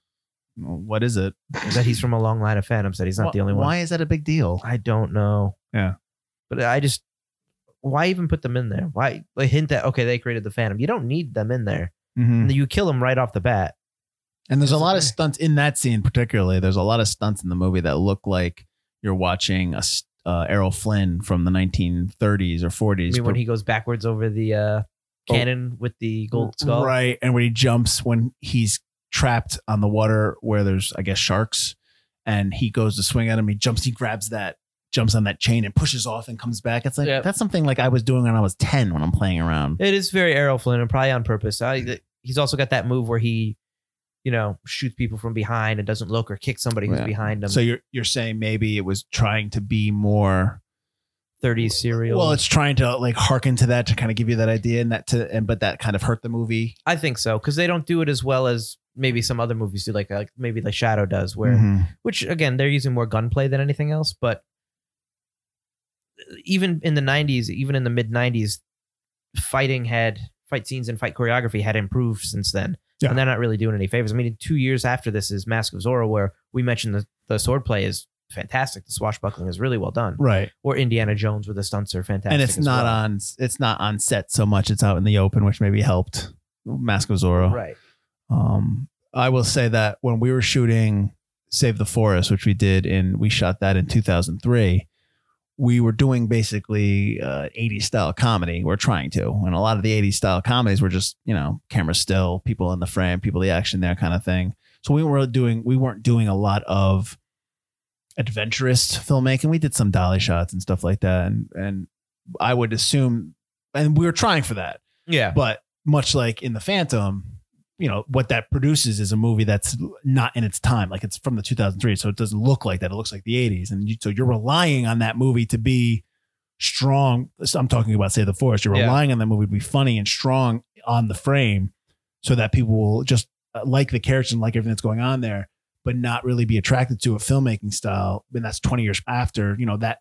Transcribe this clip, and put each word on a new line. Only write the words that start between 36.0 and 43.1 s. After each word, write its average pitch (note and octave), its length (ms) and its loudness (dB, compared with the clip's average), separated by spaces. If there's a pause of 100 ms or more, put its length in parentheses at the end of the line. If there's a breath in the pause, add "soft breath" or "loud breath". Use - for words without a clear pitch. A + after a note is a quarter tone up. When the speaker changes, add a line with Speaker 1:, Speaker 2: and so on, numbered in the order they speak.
Speaker 1:
off A2+ 220 -8
and A#2 100 -10
comes A#2 240 -8
back. A#2+ 240 -2
It's C3+ 120 -4
like, C#3+ 100 0
Speaker 2:
Yep. C3+ 160 0
Speaker 1:
that's G3 160 -2
something, F#3 260 0
like, C3+ 140 2
I B2+ 80 2
was B2 160 2
doing B2+ 200 2
when A#2 120 4
I A2 60 4
was G2 140 0
ten A2+ 380 0
when D2+ 80 -2
I'm E2+ 100 0
playing F2+ 280 0
around. D#2+ 420 0
Speaker 2:
It G3 120 2
is F#3+ 180 -2
very F3+ 220 2
Errol C#3 240 2
Flynn A#2+ 240 0
and A#2 80 -2
probably C3+ 220 2
on A#2+ 120 -2
purpose. A2 380 -4
I, C3 200 -2
th-, A#2+ 200 -8 (220)
he's B2+ 140 -8
also C#3+ 200 0
got C3+ 140 0
that A#2+ 160 0
move B2 220 0
where A#2 100 0